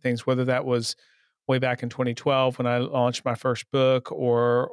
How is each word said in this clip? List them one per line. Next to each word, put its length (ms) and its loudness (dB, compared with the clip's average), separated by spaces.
things, 240 -2
whether 200 2
that 180 0
was 320 -2
way 140 2
back 240 -2
in 40 -6
twenty 260 -2
twelve 440 0
when 80 -2
I 120 2
launched 460 -2
my 120 -2
first 340 -4
book 400 2
or, 640 0